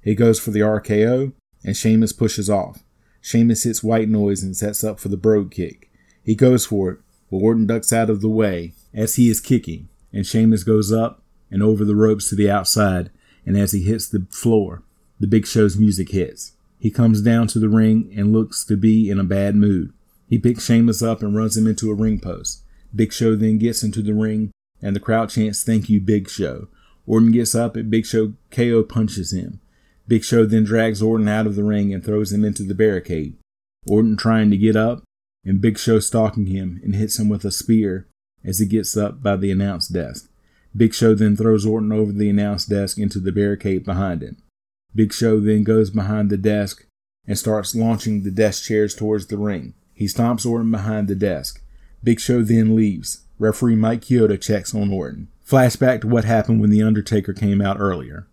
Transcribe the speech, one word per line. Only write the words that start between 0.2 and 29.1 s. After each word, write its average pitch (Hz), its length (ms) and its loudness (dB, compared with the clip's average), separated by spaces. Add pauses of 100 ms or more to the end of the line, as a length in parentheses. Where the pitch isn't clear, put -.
for 113 120 -8
the 104 100 0
R 107 180 0
K 107 260 0
O, 131 280 -2 (300)
and 101 120 -4
Sheamus 110 380 2
pushes 104 360 -4
off. - 340 -4 (360)
Sheamus 117 440 0
hits 113 200 -4
White 110 240 0
Noise 101 360 0
and 95 120 -8
sets 104 280 -6
up 107 160 -6
for - 100 -8
the 98 80 -4
Brogue 104 340 2
Kick. - 400 -10 (320)
He 107 120 0
goes 127 300 4
for 95 260 -2
it, - 80 -14 (300)
but 95 80 -4
Orton 110 300 2
ducks 113 240 -2
out 113 180 0
of 104 120 -2
the 110 80 0
way 95 440 -2 (200)
as 110 220 -4
he 120 140 4
is 107 120 0
kicking, - 480 -2 (240)
and 101 120 -4
Sheamus 110 380 2
goes 107 280 2
up 113 300 -2 (280)
and 98 120 -2
over 107 220 2
the 104 120 2
ropes 107 340 2
to 104 60 -4
the 101 140 2
outside, 95 640 0 (340)
and 98 120 0
as 101 160 0
he 98 80 -2
hits 107 260 -2
the 92 220 -2
floor, 101 540 0 (360)
the 101 80 -2
Big 104 180 2
Show's 104 320 2
music 95 320 2
hits. - 440 -6 (260)
He 110 100 0
comes 113 320 4
down 117 260 2
to 110 120 -2
the 107 100 2
ring 110 460 4
and 104 180 2
looks 110 320 -2
to 107 100 0
be 110 340 4
in 98 100 0
a 98 40 0
bad 98 320 0
mood. 101 380 2 (340)
He 113 120 0
picks 117 260 0
Sheamus 117 380 2
up 113 180 -2
and 104 140 -2
runs 110 200 -2
him 110 120 2
into 110 240 -2
a 104 40 -2
ring 107 240 0
post. - 440 -10 (320)
Big 107 180 0
Show 110 220 2
then 110 240 0
gets 113 240 -2
into 107 180 -4
the 104 140 -2
ring, 107 360 -2 (300)
and 101 140 -4
the 110 40 -4
crowd 113 300 -2
chants, 107 320 -2
"Thank 110 280 -2
you, 104 120 4
Big 101 260 0
Show." 69 420 -8 (360)
Orton 113 260 4
gets 117 220 0
up 117 220 -2
and 110 160 -6
Big 110 140 0
Show 110 280 -2 (160)
K 120 220 -2
O 113 120 2
punches 107 480 -4